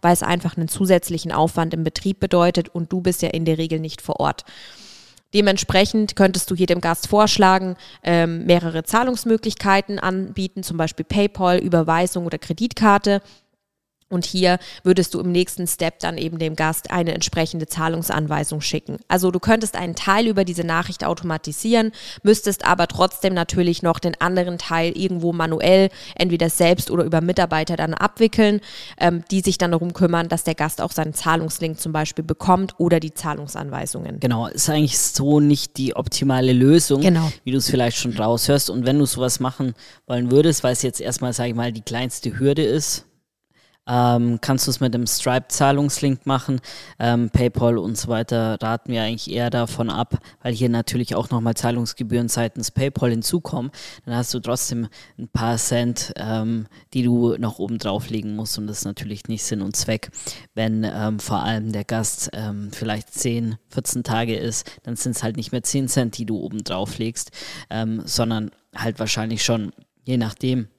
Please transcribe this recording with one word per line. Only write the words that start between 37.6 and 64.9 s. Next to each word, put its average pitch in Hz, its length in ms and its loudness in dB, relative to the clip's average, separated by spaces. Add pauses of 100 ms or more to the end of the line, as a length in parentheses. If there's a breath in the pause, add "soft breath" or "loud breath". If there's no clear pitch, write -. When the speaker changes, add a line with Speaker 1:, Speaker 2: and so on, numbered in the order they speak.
Speaker 2:
vielleicht 120 280 0
schon 120 180 -4
raushörst. 117 540 2
Und 117 160 -2
wenn 135 140 4
du 143 60 6
sowas 127 360 -2
machen 127 320 -4 (320 loud breath)
wollen 123 260 0
würdest, 151 320 6
weil 127 80 2
es 123 100 -2
jetzt - 200 -2
erstmal, 123 320 -4
sag 123 140 -2
ich 117 80 -2
mal, 117 180 -2
die 110 80 -10
kleinste 117 580 -6
Hürde 143 240 4
ist, 143 400 0 (840)
ähm, 120 520 4
kannst - 260 0
du 139 40 -2
es 120 100 -2
mit 123 120 0
dem 120 140 -2
Stripe-Zahlungslink 139 1160 0
machen. 135 340 -2 (400 loud breath)
Ähm, 120 300 2
PayPal 120 480 2
und 107 200 -4
so - 120 -8
weiter 113 520 0
raten 117 300 -4
wir 117 100 -2
eigentlich 110 300 -6
eher 120 180 -2
davon 120 400 -2
ab, 110 280 -4 (260 loud breath)
weil 123 100 -4
hier 117 140 0
natürlich 117 480 -2
auch 107 140 -2
nochmal 117 260 0
Zahlungsgebühren 120 720 -2
seitens 113 420 -4
PayPal 135 420 0
hinzukommen. 131 600 -4 (340 loud breath)
Dann 120 100 -4
hast 120 180 -4
du 123 80 -4
trotzdem 117 480 -4 (280 loud breath)
ein 120 120 -12
paar 117 260 -2
Cent, 120 640 -2
ähm, 110 500 -4 (260 soft breath)
die 131 100 0
du 120 340 2
noch 110 220 -4
oben 101 180 -6
drauflegen 104 580 -6
musst. 107 220 -6
Und 104 100 -8
das 104 120 -10
ist - 60 -8
natürlich 101 440 -10
nicht 113 160 -6
Sinn 107 160 -4
und 98 160 -6
Zweck, - 320 -4 (440 loud breath)
wenn, 110 300 0
ähm, 107 360 -4
vor 104 240 -4
allem 110 280 -4
der 104 140 -6
Gast, - 480 -4
ähm, 104 400 -8
vielleicht 110 400 -8
zehn, 117 420 -2 (140)
vierzehn - 340 -6
Tage 113 320 -2
ist, - 340 -6 (140 loud breath)
dann 117 140 -10